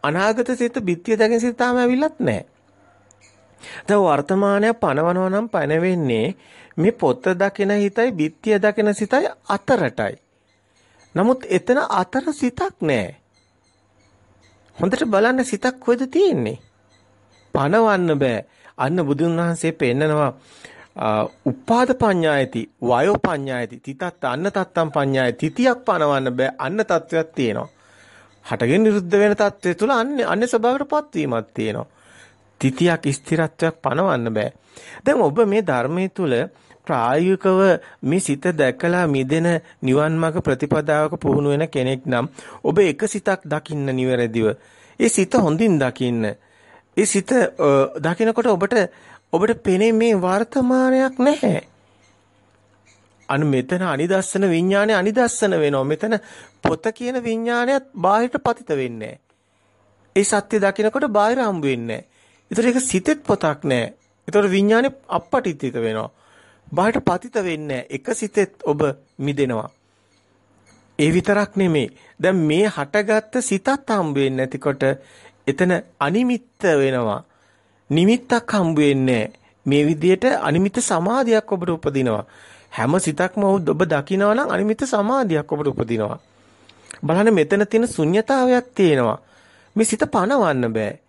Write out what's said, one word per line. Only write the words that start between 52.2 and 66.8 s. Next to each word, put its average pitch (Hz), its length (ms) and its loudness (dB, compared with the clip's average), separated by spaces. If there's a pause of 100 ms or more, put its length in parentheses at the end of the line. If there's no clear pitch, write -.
අන්න 139 160 0
මෙතන 139 380 0
අනිදස්සන 185 600 -2
විඥානය 190 480 2
අනිදස්සන 214 600 0
වෙනවා. 143 320 0
මෙතන 202 340 -2 (400)
පොත 160 300 -2
කියන 247 300 -6
විඥානයත් 240 640 -2 (100)
බාහිරට 208 440 0
පතිත 233 320 -4
වෙන්නේ 120 440 -4
නැහැ. - 40 -20 (960)
ඒ 196 80 4
සත්‍ය 202 340 0
දකිනකොට 214 520 0
බාහිර 214 300 2
හම්බ 196 240 -2
වෙන්නේ 123 300 -2
නැහැ. - 140 -10 (440)
ඒතර 226 140 0
ඒක 247 160 2
සිතෙත් 262 400 -2
පොතක් 160 420 -2
නැහැ. 123 300 -2 (340)
ඒතර 202 200 2
විඥානේ 220 480 2 (120)
අපපටිත්‍ිත 175 680 -4
වෙනවා. 110 340 -4 (580)
බාහිරට 208 340 0